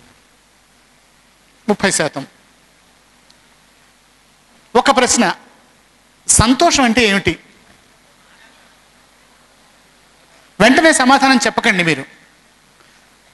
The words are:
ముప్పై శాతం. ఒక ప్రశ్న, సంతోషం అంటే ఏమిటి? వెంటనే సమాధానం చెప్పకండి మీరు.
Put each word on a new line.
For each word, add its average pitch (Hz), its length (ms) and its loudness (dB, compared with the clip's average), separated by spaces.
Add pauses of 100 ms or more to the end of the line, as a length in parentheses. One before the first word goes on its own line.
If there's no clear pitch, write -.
(1700)
ముప్పై 196 220 -4
శాతం. 147 360 -6 (2500)
ఒక 247 220 0
ప్రశ్న, 226 380 0 (920)
సంతోషం 262 560 0
అంటే 233 220 0
ఏమిటి? 196 340 -2 (3250)
వెంటనే 294 340 4
సమాధానం 262 420 2
చెప్పకండి 214 480 -2
మీరు. 143 220 -4 (1300)